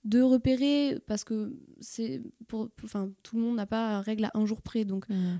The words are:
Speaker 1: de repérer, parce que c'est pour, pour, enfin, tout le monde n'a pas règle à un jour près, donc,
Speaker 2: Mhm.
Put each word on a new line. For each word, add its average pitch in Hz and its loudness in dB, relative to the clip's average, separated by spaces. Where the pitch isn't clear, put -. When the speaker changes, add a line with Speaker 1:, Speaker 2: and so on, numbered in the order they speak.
Speaker 1:
de 233 6
repérer, 262 4
parce 214 -2
que 214 -4
c'est - -6
pour, 220 -6
pour, - -16
enfin, 196 -4
tout 226 -8
le 233 0
monde 233 0
n'a 202 -2
pas 220 -2
règle 214 -2
à - -2
un 214 2
jour 214 -4
près, 220 -2
donc, 196 -4
Speaker 2:
Mhm. 196 0